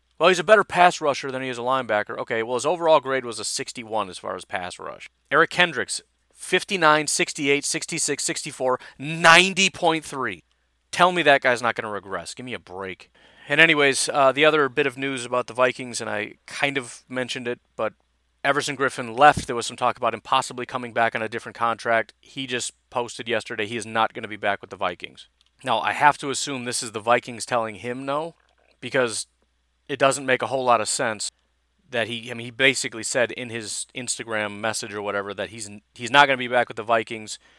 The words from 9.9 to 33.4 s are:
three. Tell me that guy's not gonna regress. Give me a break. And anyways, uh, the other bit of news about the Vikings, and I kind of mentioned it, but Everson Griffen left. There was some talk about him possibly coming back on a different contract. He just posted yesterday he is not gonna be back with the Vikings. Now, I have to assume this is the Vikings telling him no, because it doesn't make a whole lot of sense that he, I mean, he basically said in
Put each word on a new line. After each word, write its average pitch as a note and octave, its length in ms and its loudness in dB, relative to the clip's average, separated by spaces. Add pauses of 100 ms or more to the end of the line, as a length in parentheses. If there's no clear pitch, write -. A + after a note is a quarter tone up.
three. A#2+ 400 -8 (440)
Tell F3+ 220 4
me F3 100 0
that C#3 200 6
guy's B2 200 2
not A#2 140 0
gonna A2+ 160 -6
regress. F#2+ 420 -8
Give B2 120 -14
me B2+ 80 -10
a F#2 60 -10
break. F#2 520 -12 (380)
And C#3+ 100 2
anyways, D3 480 4
uh, C3+ 240 4
the C#3 140 2
other D3+ 240 4
bit C3+ 180 0
of B2+ 100 -4
news C3+ 280 -6
about B2 220 -2
the A2+ 60 -12
Vikings, B2+ 460 0
and A2 100 -6
I G#2 260 -6 (100)
kind C#3 320 -4
of A#2+ 320 -10
mentioned B2+ 400 -6
it, B2 100 -6 (160)
but A2 160 -4 (500)
Everson C#3 360 0
Griffen B2 420 -4
left. C#3+ 280 8
There B2+ 100 -4
was A2+ 80 -4
some B2 100 -8
talk B2 220 0
about A2+ 160 -2
him A2 80 -10
possibly B2+ 440 -2
coming B2 280 -8
back A#2 200 2
on A#2 80 -4
a A2 60 -2
different A2+ 300 -10
contract. A2+ 640 0
He C3+ 260 -12
just B2 240 -6 (180)
posted A#2+ 380 -6
yesterday A2 380 -2
he A2+ 100 -6
is A2+ 100 -4
not A2+ 280 0
gonna A2 160 -10
be G#2 80 -12
back G2+ 240 -2
with - 80 -18
the F#2+ 80 -14
Vikings. F2+ 500 -8 (360)
Now, A#2+ 160 0
I G#2 140 0
have C#3+ 240 4
to C#3 140 -6
assume B2+ 340 -6
this A#2+ 160 -4
is A#2 100 -8
the G#2+ 80 -8
Vikings A#2+ 460 0
telling A2 300 -2
him B2 280 -8
no, D3 300 -6 (460)
because B2 480 -2 (600)
it C#3+ 120 -8
doesn't C3+ 260 2
make B2+ 160 2
a A#2 60 -2
whole C3 160 -2
lot A#2+ 180 6
of G#2 80 -4
sense A2+ 400 -4 (580)
that A#2 200 -2
he, A#2 240 -10
I - 20 -8
mean, A#2 120 -10
he A#2+ 40 -12
basically B2 540 0
said A#2 280 0
in A#2+ 200 -10